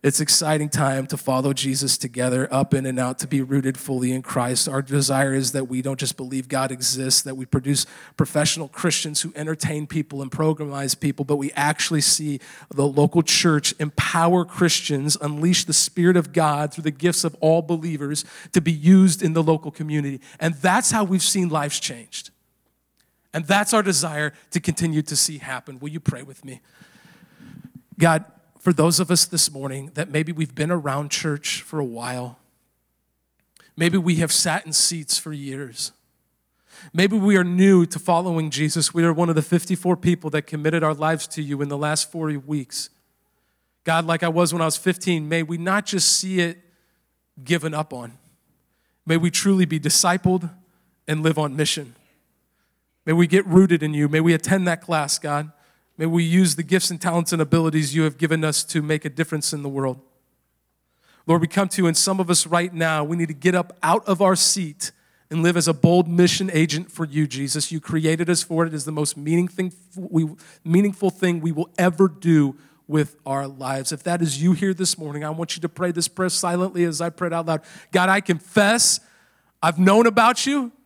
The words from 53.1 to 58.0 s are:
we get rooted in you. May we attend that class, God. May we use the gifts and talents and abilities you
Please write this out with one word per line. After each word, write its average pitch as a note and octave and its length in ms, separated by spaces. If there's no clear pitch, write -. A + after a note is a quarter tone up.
we E3+ 140
get D3 180
rooted E3+ 380
in D3+ 100
you. D3 160
May D#3+ 120
we E3 120
attend F#3 340
that E3+ 140
class, D3+ 380
God. D3+ 320
May D#3+ 100
we E3 180
use E3+ 320
the E3 60
gifts F3+ 280
and D#3+ 80
talents E3+ 320
and D#3+ 100
abilities D#3 540
you D#3+ 80